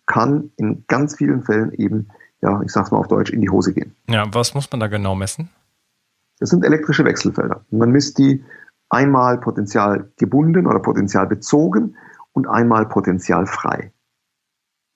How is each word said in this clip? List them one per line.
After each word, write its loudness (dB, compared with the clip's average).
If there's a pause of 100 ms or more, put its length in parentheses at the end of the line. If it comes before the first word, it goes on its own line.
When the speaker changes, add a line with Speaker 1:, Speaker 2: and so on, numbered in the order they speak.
Speaker 1:
kann 0
in -4
ganz -2
vielen 0
Fällen -2
eben, -4 (320)
ja, 0
ich -6
sag's 0
mal 2
auf -2
Deutsch, 0
in -2
die 0
Hose 2
gehen. -6 (120)
Speaker 2:
Ja, 0
was -2
muss -6
man -6
da 0
genau -2
messen? -6 (880)
Speaker 1:
Das -4
sind 4
elektrische 2
Wechselfelder. -2
Man 2
misst 2
die 4 (460)
einmal 2
potenzialgebunden 0
oder 2
potenzialbezogen 0 (360)
und -2
einmal 2
potenzialfrei. -2 (1040)